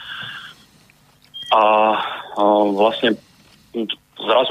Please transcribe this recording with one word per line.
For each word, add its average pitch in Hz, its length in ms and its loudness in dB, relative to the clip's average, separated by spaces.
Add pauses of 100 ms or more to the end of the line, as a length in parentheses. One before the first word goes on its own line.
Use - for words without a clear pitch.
(1500)
A, 110 80 4 (720)
a 104 100 -2 (300)
vlastne 110 400 2 (1040)
zrazu 120 340 0